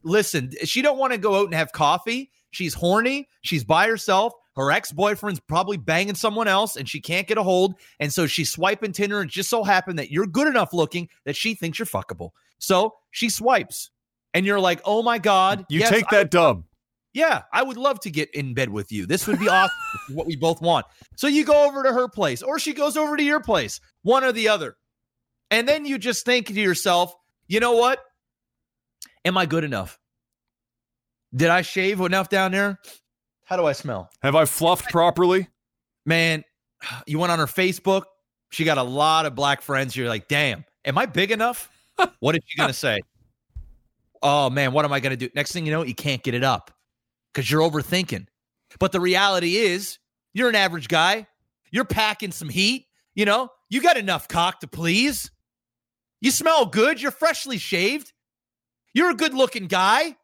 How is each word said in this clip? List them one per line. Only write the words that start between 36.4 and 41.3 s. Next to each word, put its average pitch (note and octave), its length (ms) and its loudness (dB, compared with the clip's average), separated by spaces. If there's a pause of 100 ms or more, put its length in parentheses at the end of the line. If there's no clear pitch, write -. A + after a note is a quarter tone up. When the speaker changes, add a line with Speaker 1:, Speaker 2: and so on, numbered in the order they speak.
Speaker 1:
<sighs> - 320 -14
you D3+ 120 -2
went F3 120 0
on E3 80 2
her D3+ 60 2
Facebook. F#3 580 0 (480)
She E3 120 -4
got D#3 140 2
a C3 60 0
lot D3+ 420 2
of C3+ 100 -6
black C#3 260 0
friends. C3+ 340 -4
You're B2 140 -2
like, G#2+ 180 -4
"Damn, C#3+ 360 -2 (220)
am C#3 120 -2
I A#3 80 0
big F#3+ 260 -2